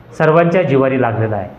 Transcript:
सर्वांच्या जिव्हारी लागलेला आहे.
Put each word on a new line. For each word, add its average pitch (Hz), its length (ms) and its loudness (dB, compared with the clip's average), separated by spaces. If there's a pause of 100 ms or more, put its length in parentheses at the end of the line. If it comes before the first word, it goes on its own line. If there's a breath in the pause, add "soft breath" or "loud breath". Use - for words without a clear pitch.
(180)
सर्वांच्या 170 440 2
जिव्हारी 135 400 0
लागलेला 110 340 -2
आहे. 95 240 -8